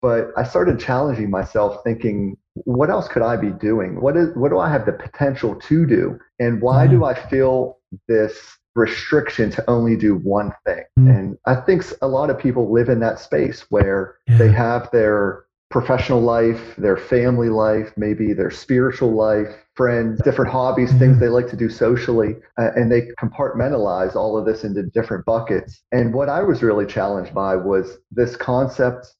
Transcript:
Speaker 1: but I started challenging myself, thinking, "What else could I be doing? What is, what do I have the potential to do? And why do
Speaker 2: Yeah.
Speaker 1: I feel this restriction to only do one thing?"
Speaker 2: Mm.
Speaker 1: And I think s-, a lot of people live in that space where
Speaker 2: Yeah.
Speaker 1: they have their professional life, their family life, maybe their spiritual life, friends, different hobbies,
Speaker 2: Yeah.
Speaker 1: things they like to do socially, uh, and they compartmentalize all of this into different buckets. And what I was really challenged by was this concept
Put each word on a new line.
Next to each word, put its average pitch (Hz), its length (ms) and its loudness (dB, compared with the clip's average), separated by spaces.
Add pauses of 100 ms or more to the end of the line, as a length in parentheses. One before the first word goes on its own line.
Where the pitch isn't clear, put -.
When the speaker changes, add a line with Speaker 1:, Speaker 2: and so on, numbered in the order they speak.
Speaker 1:
but 117 340 0
I 117 80 -2
started 180 360 0
challenging 127 500 -2
myself, 101 540 -2
thinking, 107 520 -4 (280)
"What 127 260 0
else 208 160 -2
could - 160 -2
I 117 140 -2
be 104 140 -4
doing? 104 500 -2
What 143 160 2
is, 165 180 2
what 127 140 0
do 175 100 2
I 165 120 0
have 127 160 0
the - 60 -2
potential 131 640 -4
to 160 300 2
do? 92 320 0 (220)
And 120 220 0
why 131 260 4
do 127 120 6
Speaker 2:
Yeah. 113 40 2
Speaker 1:
I 131 100 0
feel 131 640 0 (300)
this 107 300 2 (380)
restriction 117 760 0
to - 180 -6
only 117 280 2
do 104 200 2
one 98 360 -2 (120)
thing?" 87 200 -4 (140)
Speaker 2:
Mm. 127 200 8
Speaker 1:
And 95 260 -8
I 127 120 0
think 180 260 0
s-, - 200 -14
a 135 60 -2
lot 135 220 -2
of - 80 -2
people 120 340 0
live 117 160 2
in 120 120 2
that 113 180 -2
space - 520 -4
where 98 440 0 (140)
Speaker 2:
Yeah. 117 100 6
Speaker 1:
they 113 140 6
have 120 400 0
their 104 520 2 (260)
professional 123 500 0
life, 117 580 0
their 98 180 2
family 120 520 0
life, 107 480 0
maybe 107 360 -2
their 92 180 -2
spiritual 127 640 0
life, 107 360 0 (280)
friends, 117 460 0
different 139 280 0
hobbies, 127 420 0
Speaker 2:
Yeah. 127 60 6
Speaker 1:
things 127 200 6
they 117 100 4
like 123 200 2
to 110 80 -10
do 113 120 -2
socially, 113 680 0 (220)
uh, 113 180 0
and 120 140 2
they 120 180 2 (120)
compartmentalize 110 960 -2
all 107 200 -2
of 104 100 -2
this 110 180 -2
into 101 180 -4
different 104 420 -4
buckets. 110 580 -4 (100)
And 120 220 0
what 139 140 0
I 151 140 -2
was 147 200 0
really 104 240 2
challenged 101 480 -4
by 98 220 -2
was 95 420 -2 (120)
this 120 260 -2
concept 127 840 -4